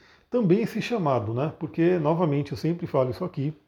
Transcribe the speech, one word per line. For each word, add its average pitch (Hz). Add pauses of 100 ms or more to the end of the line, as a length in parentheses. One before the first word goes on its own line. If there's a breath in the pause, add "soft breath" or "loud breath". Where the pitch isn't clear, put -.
(280 loud breath)
também 214
esse 220
chamado, 139
né? 139
Porque, 170
novamente, 151
eu 135
sempre 170
falo 131
isso 151
aqui 151 (140)